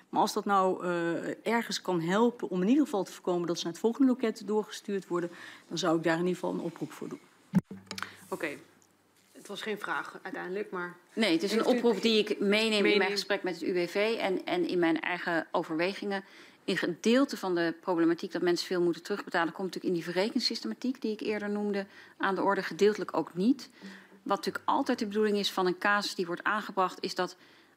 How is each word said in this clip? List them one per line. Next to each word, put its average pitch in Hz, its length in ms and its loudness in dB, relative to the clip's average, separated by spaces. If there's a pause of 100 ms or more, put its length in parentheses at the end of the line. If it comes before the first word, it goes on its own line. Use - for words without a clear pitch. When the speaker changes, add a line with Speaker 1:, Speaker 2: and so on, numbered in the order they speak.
Speaker 1:
Maar - 120 0
als 208 120 2
dat 208 120 -2
nou, 190 400 4
eh, 170 640 -2
ergens 226 360 -2
kan 180 180 0
helpen 214 480 2
om 180 140 0
in 190 60 4
ieder 277 160 6
geval 196 200 -2
te - 80 -10
voorkomen 175 340 -2
dat 170 120 -2
ze - 60 -6
naar 170 80 -4
het - 100 -8
volgende 233 260 4
loket 226 380 -2
doorgestuurd 202 600 -4
worden, 170 240 -2 (380)
dan 170 100 -6
zou 165 180 4
ik 165 60 -2
daar 165 160 2
in 175 80 0
ieder 180 80 0
geval 175 180 -4
een 185 80 -4
oproep 165 320 -8
voor - 160 -12
doen. - 120 -12 (1080)
Speaker 2:
Oké. 180 200 -6 (840)
Het - 140 -20 (100)
was 180 60 -10
geen 202 160 -4
vraag 165 440 -6
uiteindelijk, 185 480 -6
maar 175 260 -6 (160)
Speaker 3:
Nee, 208 200 2
het 165 100 4
is 202 100 0
een 220 40 0
Speaker 2:
heeft - 140 4
u 247 60 4
Speaker 3:
oproep 226 260 2
die 220 160 4
ik 208 220 0
meeneem 214 320 4
in 208 100 4
mijn 208 160 6
Speaker 2:
mening? 190 120 4
Speaker 3:
gesprek 202 320 -2
met 185 120 -2
het - 80 -10
U 196 100 0
W 175 160 2
V 214 320 2
en, 190 240 0
en 180 240 0
in 180 100 0
mijn 165 220 4
eigen 175 500 -2
overwegingen. 190 760 -2 (400)
Een 196 120 0
gedeelte 233 600 2
van 185 180 -2
de 170 260 0
problematiek 170 520 2
dat 170 100 -4
mensen 175 240 2
veel 185 140 0
moeten 170 220 0
terugbetalen 180 500 -2
komt 190 140 -6
natuurlijk 185 280 -2
in 165 80 -2
die 175 100 -6
verrekensystematiek 226 880 -2
die 220 120 -2
ik 208 80 -8
eerder 208 300 -4
noemde 208 360 -2 (320)
aan 196 160 0
de 180 80 0
orde, 196 200 2
gedeeltelijk 190 540 2
ook 160 180 -2
niet. 208 360 0 (520)
Wat 202 140 0
natuurlijk - 320 -6
altijd 247 300 2
de 220 80 -2
bedoeling 208 300 2
is 202 160 0
van 185 140 2
een 180 120 0
casus 208 360 2
die 185 120 -2
wordt 170 160 -6
aangebracht, 196 580 -2
is - 140 -6
dat 180 220 -4 (400)